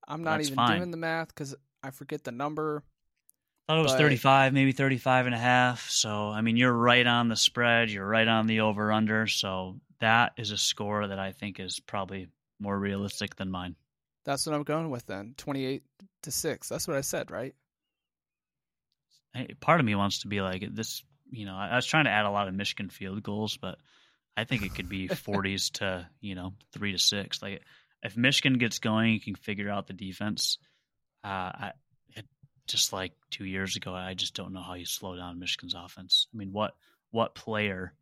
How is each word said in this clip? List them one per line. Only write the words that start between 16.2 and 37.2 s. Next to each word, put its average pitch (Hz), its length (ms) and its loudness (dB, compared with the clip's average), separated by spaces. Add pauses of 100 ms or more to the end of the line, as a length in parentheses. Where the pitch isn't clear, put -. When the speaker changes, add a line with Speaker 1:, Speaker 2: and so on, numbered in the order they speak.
Speaker 1:
to 156 80 -12
six. - 380 -4
That's - 200 -6
what 156 80 0
I 139 60 0
said, - 280 -4
right? 113 240 -6 (1800)
Speaker 2:
Hey, 127 260 -8
part 165 200 6
of 127 60 4
me 107 80 2
wants 101 260 0
to - 80 -10
be 101 140 -2
like, 95 320 -4
this, - 280 -8 (280)
you 107 160 -10
know, 95 80 -10
I, 95 140 -6
I 123 80 2
was 123 100 2
trying 156 180 4
to 120 60 4
add 104 160 4
a 101 40 2
lot 101 180 0
of 92 60 -6
Michigan 98 360 -4
field 98 320 -8
goals, 104 340 -4
but 92 220 -10 (580)
I 110 80 -2
think 113 180 -2
it 95 120 -6
could 90 140 -8
be 95 200 -6
Speaker 1:
<laughs> - 0 -
Speaker 2:
forties 98 600 -4
to, 92 380 -6 (120)
you 101 140 -10
know, 92 180 -10 (200)
three 101 200 -4
to 90 60 -4
six. - 420 0
Like, 101 220 -10 (400)
if 104 140 -8
Michigan 131 420 4
gets 117 200 0
going, 110 360 4
you 104 60 -2
can 101 140 -8
figure 101 360 -6
out 101 160 -4
the 101 80 -12
defense. 98 640 -4 (680)
Uh, 104 40 -8
I, 95 440 -6 (380)
it, 110 160 -18 (400)
just - 260 0
like 95 200 -4 (180)
two - 160 -8
years 95 300 -4
ago, 95 180 -8
I 92 200 -8
just - 200 -4
don't 95 180 -10
know 92 100 -10
how 90 120 -10
you 90 100 -12
slow 92 320 -8
down 90 220 -10
Michigan's 90 360 -6
offense. 90 600 -2
I - 20 -8
mean, 98 160 -8
what, 104 220 -2 (360)
what 113 240 0